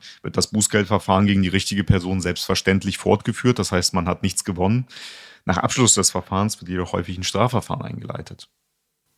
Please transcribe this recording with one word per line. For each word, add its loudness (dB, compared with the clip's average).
wird -6
das -2
Bußgeldverfahren 2
gegen 4
die 2
richtige 0
Person 0
selbstverständlich 0
fortgeführt. 0
Das -2
heißt, 0
man 0
hat -2
nichts -2
gewonnen. 0
Nach 0
Abschluss 2
des 2
Verfahrens -2
wird -14
jedoch -4
häufig -4
ein -8
Strafverfahren 0
eingeleitet. -6